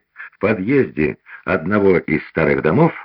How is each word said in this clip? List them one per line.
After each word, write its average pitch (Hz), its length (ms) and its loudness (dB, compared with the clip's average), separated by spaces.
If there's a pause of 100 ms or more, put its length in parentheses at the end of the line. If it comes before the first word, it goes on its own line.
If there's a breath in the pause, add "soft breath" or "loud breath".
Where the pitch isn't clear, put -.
(340 loud breath)
в - 60 -20
подъезде 95 800 0 (280 loud breath)
одного 95 520 2
из 78 300 -2
старых 73 340 0
домов, 120 320 2 (120)